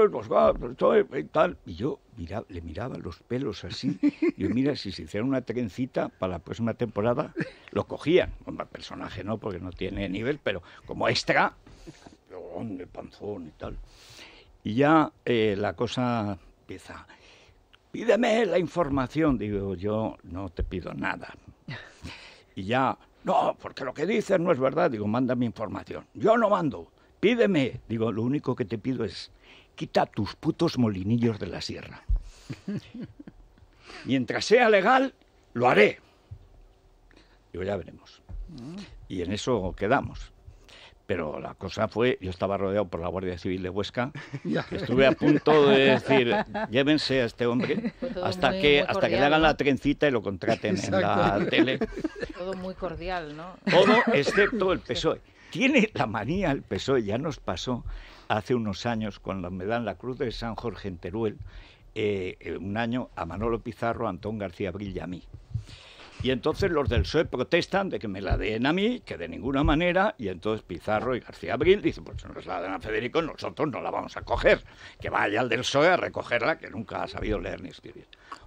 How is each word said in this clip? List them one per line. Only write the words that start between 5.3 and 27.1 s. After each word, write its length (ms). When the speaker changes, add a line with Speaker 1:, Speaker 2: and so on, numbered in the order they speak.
Speaker 1:
trencita 680
para 240
la 60
próxima 340
temporada, 600
lo 140
cogían. 460
Hombre, 200
el 40
personaje 540
no, 140
porque 220
no 120
tiene 380
nivel, 340
pero 180
como 240
extra, 440
grande, 340
panzón 600
y 40
tal. 260
Y 120
ya, 360
eh, 320
la 160
cosa 640
empieza. 460
"Pídeme 540
la 140
información". 760
Digo, 380
"Yo 480
no 260
te 140
pido 300
nada". 400
Y 80
ya, 340
"No, 380
porque 240
lo 80
que 120
dices 340
no 120
es 80
verdad". 320
Digo, 160
"Mándame 380
información". 680
"Yo 240
no 120
mando, 420